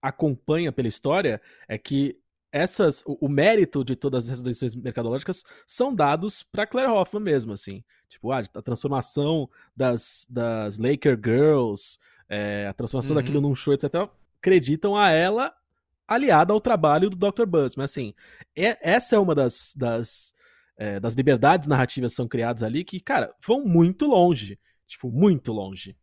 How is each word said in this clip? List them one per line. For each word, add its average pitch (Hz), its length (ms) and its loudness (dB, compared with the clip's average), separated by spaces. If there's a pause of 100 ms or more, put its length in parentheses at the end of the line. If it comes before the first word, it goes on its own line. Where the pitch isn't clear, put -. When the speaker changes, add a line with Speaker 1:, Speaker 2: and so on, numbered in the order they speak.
Speaker 1:
acompanha 151 680 -2
pela 127 160 -4
história 135 540 -2 (260)
é 107 100 -8
que 139 360 -2 (380)
essas, 160 540 0
o, 143 200 -8
o 139 40 0
mérito 156 540 2
de 123 120 -2
todas 127 340 -4
essas 127 120 -8
decisões 123 340 -6
mercadológicas 120 680 -6 (240)
são 262 260 -2
dados 165 500 0
pra - 220 -6
Claire 262 260 -2
Hoffman 208 320 0
mesmo, 131 300 0
assim. 98 300 -12 (240)
Tipo, - 240 -10
ah, 131 80 -2
a 107 220 -12
transformação 143 880 -2 (260)
das, 123 540 -2
das 113 500 -4
Laker 131 440 2
Girls, 123 760 2 (300)
é, 104 380 -6
a 98 60 -10
transformação 131 420 -4
Speaker 2:
Uhum. 143 60 2
Speaker 1:
daquilo 143 200 0
num 143 120 0
show, 139 200 0
et 139 80 0
cetera, 190 280 -2 (300)
acreditam 180 580 2
a 202 140 6
ela 190 420 2 (540)
aliada 208 460 4
ao 214 80 2
trabalho 165 480 2
do 190 80 -10
doutor 202 280 0
Buzz. 156 300 0
Mas, 135 160 -6
assim, 113 220 -8 (420)
é, 208 260 0
essa 226 340 2
é 214 40 6
uma 175 160 2
das, 131 400 0
das, 117 580 -6 (440)
é, 101 220 -6
das 113 140 -4
liberdades 139 540 4
narrativas 127 460 0
que - 20 -8
são 120 120 -4
criadas 117 360 -2
ali 120 200 -4
que, 185 160 -12
cara, - 340 -2 (120)
vão 262 200 0
muito 175 400 4
longe. 175 540 2 (280)
Tipo, - 240 -10
muito 151 400 2
longe. 98 520 -8